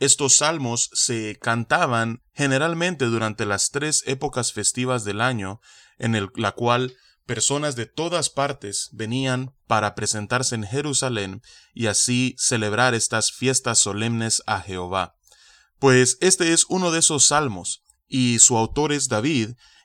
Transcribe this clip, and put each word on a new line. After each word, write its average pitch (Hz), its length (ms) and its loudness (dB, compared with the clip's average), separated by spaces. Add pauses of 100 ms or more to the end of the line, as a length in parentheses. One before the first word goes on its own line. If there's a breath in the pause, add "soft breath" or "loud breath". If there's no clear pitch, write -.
estos 139 360 2
salmos 147 560 -2
se 110 480 -4
cantaban 117 840 -2 (120)
generalmente 147 720 0
durante 110 400 -2
las 101 240 -2
tres 147 360 -2
épocas 131 460 -4
festivas 123 520 -2
del 101 160 -4
año, 113 400 -2 (380 soft breath)
en 113 160 0
el, 98 220 0
la 107 160 0
cual 123 420 0 (320 soft breath)
personas 139 480 -2
de 117 120 -6
todas 165 420 -4
partes 139 640 -6
venían 127 640 -4 (100)
para 104 280 2
presentarse 107 600 -2
en 110 100 -4
Jerusalén 120 760 -4 (300 loud breath)
y 117 140 -4
así 123 520 0
celebrar 117 560 2
estas 110 380 0
fiestas 123 460 0
solemnes 113 680 0
a 101 140 -2
Jehová. 90 560 -6 (600 soft breath)
Pues 127 420 6
este 180 320 4
es 165 160 4
uno 180 220 0
de 160 100 0
esos 151 240 4
salmos, 127 580 0 (240)
y 123 340 2
su 120 180 6
autor 143 340 0
es 135 160 -2
David, 117 440 0 (320 soft breath)